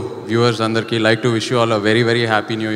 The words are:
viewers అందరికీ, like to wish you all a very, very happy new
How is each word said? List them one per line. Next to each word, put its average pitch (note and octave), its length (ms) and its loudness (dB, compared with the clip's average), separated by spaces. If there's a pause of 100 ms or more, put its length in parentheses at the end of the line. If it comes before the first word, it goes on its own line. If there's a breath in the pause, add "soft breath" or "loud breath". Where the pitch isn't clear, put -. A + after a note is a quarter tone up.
(260)
viewers A2+ 360 0
అందరికీ, A2+ 380 -2
like A2 180 4
to B2+ 100 -2
wish A2+ 160 0
you C3 120 -2
all A#2 140 2
a A2 100 2
very, A2 240 2
very A#2 260 0
happy A2 320 -2
new A2 140 -4